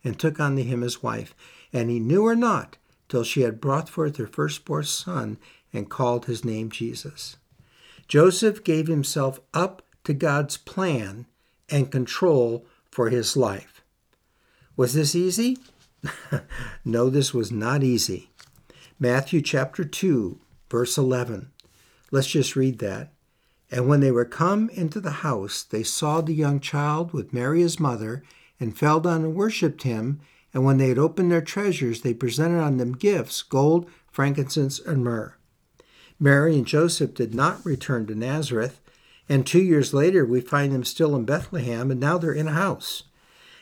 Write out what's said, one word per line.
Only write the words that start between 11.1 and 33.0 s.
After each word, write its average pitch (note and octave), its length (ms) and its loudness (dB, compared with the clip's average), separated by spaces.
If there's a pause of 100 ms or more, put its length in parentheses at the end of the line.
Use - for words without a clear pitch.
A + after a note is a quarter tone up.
and C#3 220 0
control B2+ 760 2 (240)
for A#2 200 0
his A#2+ 260 0
life. G#2 460 -2 (960)
Was B2 160 2
this D3+ 220 2
easy? G3 420 0 (440)
<laughs> - 380 -8 (460)
No, A#2+ 240 2
this C3+ 240 0
was A2+ 180 -2
not A#2+ 320 0
easy. A2 480 0 (680)
Matthew C3+ 400 2
chapter C#3+ 420 -2
two, B2+ 560 -2 (300)
verse B2 280 -2
eleven. B2 540 -2 (580)
Let's C3+ 180 0
just - 280 0
read C3 240 0
that. G#2+ 320 -6 (580)
"And B2 200 0
when D3 100 6
they C3+ 120 4
were A#2+ 120 2
come G3 460 0
into F3+ 320 -6
the D#3 260 -6
house, G2+ 340 -4
they A2 220 -6
saw D#3 380 -2
the D#3+ 120 -2
young C#3+ 280 0
child D3+ 500 -2
with B2+ 220 -6
Mary C3 260 0
his E3+ 220 2
mother, A#2+ 420 -4 (380)
and A2+ 160 -6
fell D3+ 220 4
down E3 240 0
and D#3+ 120 -2
worshipped F#3+ 480 0
him. B2 360 -2 (340)
And C3 120 2
when C3+ 120 6
they C3 120 4
had B2 80 2
opened E3+ 340 2
their E3+ 100 4
treasures, D#3+ 600 -2
they A#2+ 120 -2
presented C#3+ 480 0
unto C#3 180 2
them B2 120 -2
gifts, E3 500 -2